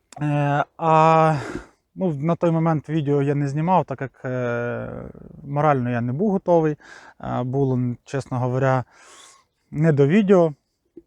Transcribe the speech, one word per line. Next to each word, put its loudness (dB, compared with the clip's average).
Е, 0
а, 4
ну, -4
на -2
той 0
момент -2
відео 0
я 0
не -2
знімав, 0
так -8
як, -10
е, -6
морально 0
я -2
не -4
був 0
готовий. 2
Е, -6
було, 0
чесно -6
говоря, 0
не 2
до 4
відео. 4